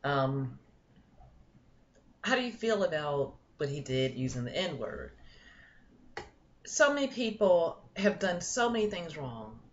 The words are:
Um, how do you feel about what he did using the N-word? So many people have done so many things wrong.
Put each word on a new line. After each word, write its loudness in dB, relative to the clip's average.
Um, 0
how 2
do 0
you -4
feel 0
about 0
what -2
he -4
did 0
using -4
the -6
N-word? -6
So 4
many 0
people 4
have 2
done 0
so 0
many 0
things -6
wrong. -10